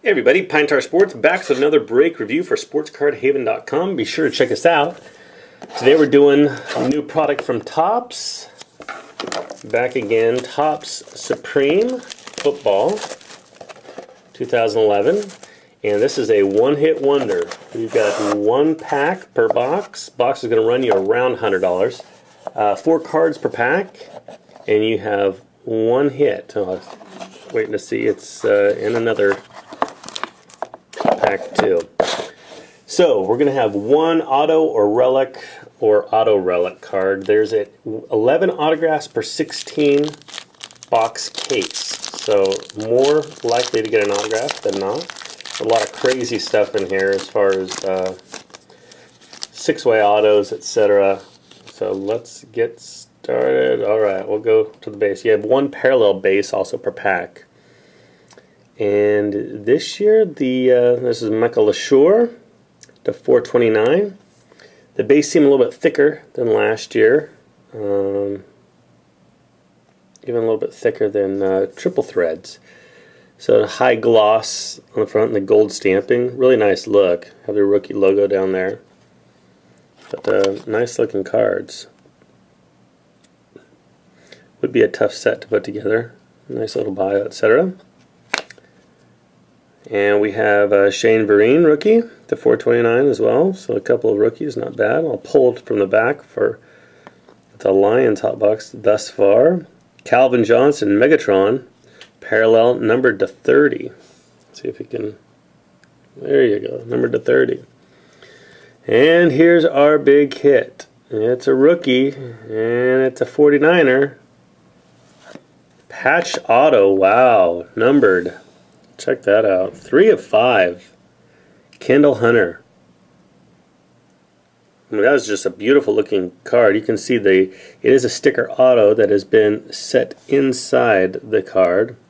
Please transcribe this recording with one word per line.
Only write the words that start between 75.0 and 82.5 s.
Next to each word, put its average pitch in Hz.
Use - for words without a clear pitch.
front 107
and 110
the 101
gold 104
stamping. 120
Really 127
nice 101
look. 95
Have 104
the 101
rookie 101
logo 98
down 95
there. 95
But, -
uh, 98
nice 117
looking 104
cards. -